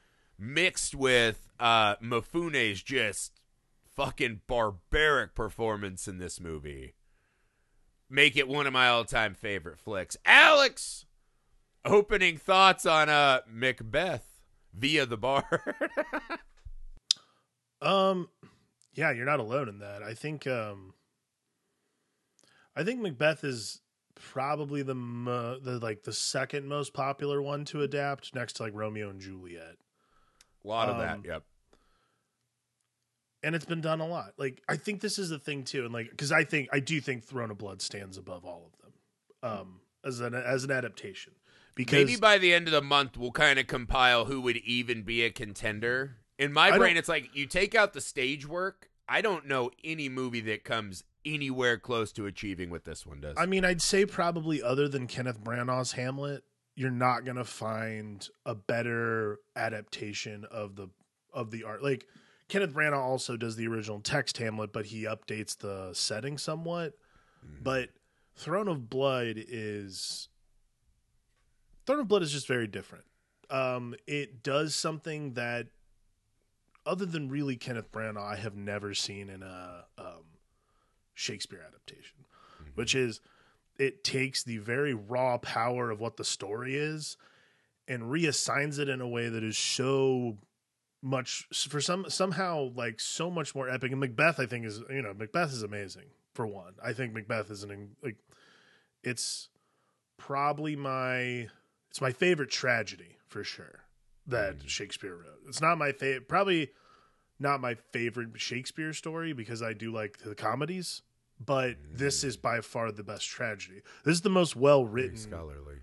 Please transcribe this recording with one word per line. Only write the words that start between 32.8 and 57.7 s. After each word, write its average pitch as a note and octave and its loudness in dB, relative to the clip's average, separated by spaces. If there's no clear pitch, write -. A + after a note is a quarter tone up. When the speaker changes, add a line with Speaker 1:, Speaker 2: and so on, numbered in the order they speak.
Speaker 2:
And D3+ 0
it's D#3+ -4
been E3 -4
done D#3+ 0
a D#3+ -4
lot. C#3+ -6
Like, C3+ -6
I - 0
think G3+ -6
this G3+ -4
is F#3 -4
the D#3 -4
thing C#3+ -6
too, B2+ -4
and, A#2 -8
like, A#2 -8
'cause D3 -2
I D#3+ 8
think, D3 -2
I C#3+ 4
do D3 0
think B2 -4
Throne A#2+ -6
of G2 -10
Blood F#2 -10
stands G2 -8
above F2 -12
all F2 -14
of - -20
them, - -20
um, F#2+ -8
as B2+ -6
an, A#2+ -2
as B2+ 0
an C#3 -4
adaptation. A2+ -6
Because C#3 6
Speaker 1:
Maybe B3 0
by G#3 10
the F3+ 8
end E3+ 4
of D#3+ 0
the D3+ 8
month, C#3 4
we'll A#2+ -4
kinda C#3 6
compile B2 4
who C3+ -2
would A#2+ 2
even A#2 -2
be A#2 0
a A2+ 4
contender. A#2 -4
In C#3+ 0
my D#3+ 8
Speaker 2:
I - 8
don't G3 8
Speaker 1:
brain, F3 8
it's D#3 0
like, C#3+ -2
you C#3 -4
take G3 0
out G3+ 6
the C#3 -8
stage C#3 -4
work, F3+ -8
I C3+ 2
don't F3+ 0
know C3 0
any D#3 -4
movie B2+ -4
that G#2+ -4
comes G#2+ -6
anywhere C3 0
close A2+ -2
to G#2+ -6
achieving F#2 -6
what E2 -8
this - -12
one C#2+ -16
does. D2 -8
Speaker 2:
I E3 2
mean, F#3+ 0
I'd F3+ 2
say G3+ 4
probably E3 0
other C3 2
than C3+ -2
Kenneth B2 -4
Branagh's B2 -2
Hamlet, C#3 -6
you're C3 -2
not B2 2
gonna B2 -4
find A2 -6